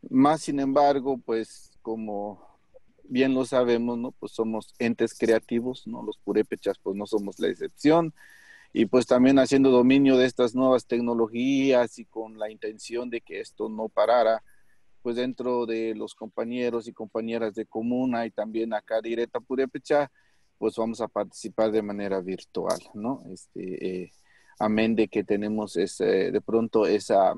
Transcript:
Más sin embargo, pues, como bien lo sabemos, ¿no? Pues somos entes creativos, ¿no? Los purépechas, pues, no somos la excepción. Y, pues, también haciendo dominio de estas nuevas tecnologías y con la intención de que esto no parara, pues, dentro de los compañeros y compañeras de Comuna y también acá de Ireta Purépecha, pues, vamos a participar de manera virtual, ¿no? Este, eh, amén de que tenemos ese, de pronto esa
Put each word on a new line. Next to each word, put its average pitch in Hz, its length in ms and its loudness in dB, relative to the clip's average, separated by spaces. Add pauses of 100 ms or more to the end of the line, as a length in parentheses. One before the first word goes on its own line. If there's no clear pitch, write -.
Más 143 320 4
sin 143 180 -4
embargo, 139 640 2
pues, - 600 -6
como 104 640 -8 (560)
bien 131 300 0
lo 131 120 0
sabemos, 120 520 0
¿no? 123 140 -8
Pues - 200 -14
somos 110 480 -4
entes 117 380 -2
creativos, 117 680 0
¿no? 117 160 -10
Los 107 160 -10
purépechas, 101 640 -2
pues, 95 140 -6
no 101 100 -6
somos 101 340 -4
la 92 100 0
excepción. 156 640 0 (580)
Y, 113 140 2
pues, 123 200 2
también 131 320 6
haciendo 135 320 4
dominio 131 480 6
de 127 80 6
estas 123 300 0
nuevas 131 320 2
tecnologías 120 1120 0
y 113 60 -16
con 110 340 -12
la 107 100 -6
intención 110 600 -10
de 117 120 -8
que - 200 -12
esto - 260 -8
no 110 220 -8
parara, 110 540 4 (580)
pues, 120 140 -4
dentro 123 500 -2
de 113 300 -4
los 107 180 -10
compañeros 117 760 -6
y 117 60 -16
compañeras 113 640 -6
de 110 100 -6
Comuna 120 640 -2
y 107 40 -10
también 110 420 -4
acá 110 280 -4
de 113 80 -8
Ireta 117 300 -4
Purépecha, 135 720 -2 (480)
pues, 110 160 -2
vamos 113 260 -2
a 107 60 -4
participar 104 640 -2
de 107 100 2
manera 101 400 -4
virtual, 90 580 -6 (140)
¿no? 113 380 -8
Este, 92 720 -8
eh, - 80 -16 (480)
amén 110 360 2
de 107 120 2
que 104 160 -2
tenemos 104 540 -2
ese, 95 540 0
de 101 100 0
pronto 113 440 0
esa 98 520 2